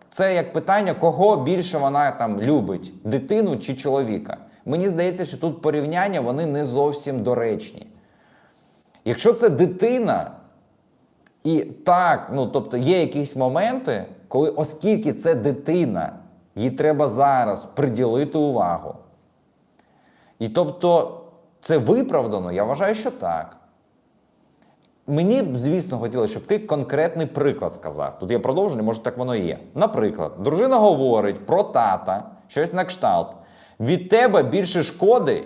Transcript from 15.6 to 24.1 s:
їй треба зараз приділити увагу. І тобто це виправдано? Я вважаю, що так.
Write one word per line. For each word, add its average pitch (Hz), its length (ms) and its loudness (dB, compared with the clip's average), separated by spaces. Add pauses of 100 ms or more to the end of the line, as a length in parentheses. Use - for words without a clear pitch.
їй 117 160 -2
треба 151 360 2
зараз 131 580 2
приділити 131 720 0
увагу. 107 580 0 (1400)
І 113 100 -6
тобто 156 720 2 (380)
це - 180 0
виправдано? 117 760 0
Я 92 120 0
вважаю, 165 320 0
що 220 160 -6
так. 82 460 -8 (1500)